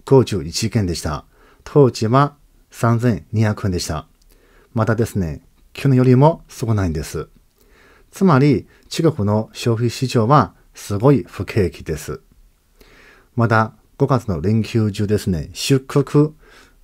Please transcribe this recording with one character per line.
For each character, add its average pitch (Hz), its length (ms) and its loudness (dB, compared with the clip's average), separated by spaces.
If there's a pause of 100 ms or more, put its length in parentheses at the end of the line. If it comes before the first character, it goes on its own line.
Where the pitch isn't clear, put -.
五 131 180 6
十 95 200 -4
一 85 260 -6
元 104 160 0
で 87 100 -4
し - 60 -8
た。 78 240 -8 (380)
当 135 280 4
時 - 160 -4
は 139 280 2 (360)
三 117 280 0
千 117 340 -2
二 110 100 0
百 107 220 -2
円 98 60 -2
で 90 80 -4
し - 80 -6
た。 78 200 -10 (680)
ま 113 120 -2
た 113 100 0
で 110 100 0
す - 120 -6
ね、 80 240 -4 (320)
去 - 160 -2
年 131 80 4
よ 127 60 4
り 127 120 6
も 151 320 4
少 113 260 -6
な 101 120 0
い 87 40 -2
ん 78 40 -4
で 78 100 -6
す。 76 240 -10 (840)
つ - 120 -4
ま 165 160 4
り、 139 280 2 (220)
中 160 220 0
国 101 160 -2
の 107 260 0
消 117 220 -2
費 117 140 -2
市 - 180 -4
場 113 200 0
は 131 260 2 (200)
す - 240 -8
ご 120 140 4
い 120 160 2
不 - 180 -10
景 92 260 0
気 - 120 -18
で 78 140 -6
す。 - 240 -12 (1160)
ま 117 100 2
だ 110 260 0 (240)
五 143 100 2
月 127 200 -2
の 82 140 -4
連 107 220 0
休 107 280 -2
中 104 140 -4
で 101 140 0
す - 100 -4
ね、 78 240 -4
出 - 260 0
国、 147 540 0 (500)